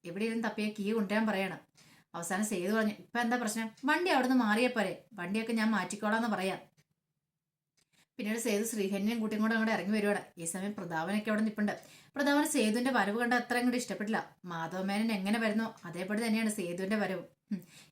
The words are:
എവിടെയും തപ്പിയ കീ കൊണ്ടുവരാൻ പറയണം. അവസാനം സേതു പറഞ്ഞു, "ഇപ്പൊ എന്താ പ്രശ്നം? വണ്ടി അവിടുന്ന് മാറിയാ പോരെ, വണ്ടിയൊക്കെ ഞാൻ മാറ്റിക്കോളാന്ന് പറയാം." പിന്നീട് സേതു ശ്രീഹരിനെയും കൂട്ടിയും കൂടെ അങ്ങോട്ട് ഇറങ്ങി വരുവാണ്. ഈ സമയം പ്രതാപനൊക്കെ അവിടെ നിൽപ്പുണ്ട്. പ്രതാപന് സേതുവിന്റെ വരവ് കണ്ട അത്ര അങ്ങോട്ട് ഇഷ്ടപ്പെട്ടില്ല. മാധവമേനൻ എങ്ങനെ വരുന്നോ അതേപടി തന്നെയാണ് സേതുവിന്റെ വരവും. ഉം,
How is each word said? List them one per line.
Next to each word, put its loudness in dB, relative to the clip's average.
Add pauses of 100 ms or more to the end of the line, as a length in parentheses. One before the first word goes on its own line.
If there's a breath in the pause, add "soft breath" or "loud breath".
എവിടെയും -4
തപ്പിയ -2
കീ -2
കൊണ്ടുവരാൻ 0
പറയണം. -2 (540 soft breath)
അവസാനം -2
സേതു -2
പറഞ്ഞു, 2
"ഇപ്പൊ -6
എന്താ 2
പ്രശ്നം? -4 (140)
വണ്ടി 2
അവിടുന്ന് 4
മാറിയാ 4
പോരെ, -2
വണ്ടിയൊക്കെ -4
ഞാൻ 2
മാറ്റിക്കോളാന്ന് 0
പറയാം." 0 (1600 soft breath)
പിന്നീട് -4
സേതു 0
ശ്രീഹരിനെയും 0
കൂട്ടിയും -2
കൂടെ 4
അങ്ങോട്ട് 2
ഇറങ്ങി -2
വരുവാണ്. 2 (160)
ഈ -8
സമയം -4
പ്രതാപനൊക്കെ -2
അവിടെ 2
നിൽപ്പുണ്ട്. 0 (420 loud breath)
പ്രതാപന് 4
സേതുവിന്റെ 2
വരവ് 2
കണ്ട 2
അത്ര 0
അങ്ങോട്ട് 4
ഇഷ്ടപ്പെട്ടില്ല. -4
മാധവമേനൻ -2
എങ്ങനെ 0
വരുന്നോ 0 (100)
അതേപടി -4
തന്നെയാണ് 2
സേതുവിന്റെ -2
വരവും. -2 (280)
ഉം, -2 (320 loud breath)